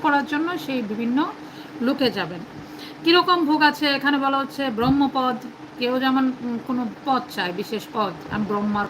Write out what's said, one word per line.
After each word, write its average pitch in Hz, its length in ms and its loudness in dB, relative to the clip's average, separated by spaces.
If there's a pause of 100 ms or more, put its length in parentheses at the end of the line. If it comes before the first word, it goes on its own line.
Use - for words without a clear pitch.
করার 285 240 4
জন্য 320 320 -2
সেই 262 240 -2
বিভিন্ন 240 500 -2 (480)
লোকে 254 300 2
যাবেন। 180 300 -4 (640)
কীরকম 349 420 6
ভোগ 302 160 4
আছে? 294 260 4
এখানে 277 300 2
বলা 269 200 2
হচ্ছে 269 320 -2
ব্রহ্মপদ, 254 680 2 (420)
কেউ 247 220 0
যেমন, 262 400 4
উম, 240 260 -4
কোনো 247 200 -2 (180)
পদ 254 180 2 (120)
চায়, 180 180 -2
বিশেষ 202 300 -4 (100)
পদ, 208 200 0 (180)
"আমি 214 180 -2
ব্রহ্মার 208 420 0